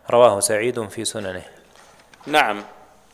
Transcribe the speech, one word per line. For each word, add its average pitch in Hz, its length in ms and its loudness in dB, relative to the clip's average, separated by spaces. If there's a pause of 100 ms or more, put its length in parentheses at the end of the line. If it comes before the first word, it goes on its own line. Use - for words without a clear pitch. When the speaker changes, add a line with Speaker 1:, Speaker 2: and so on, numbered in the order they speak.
Speaker 1:
رواه 120 300 6
سعيد 110 480 -4
في 107 180 -10
سننه. 95 400 -10 (800)
Speaker 2:
نعم، 120 380 0 (500)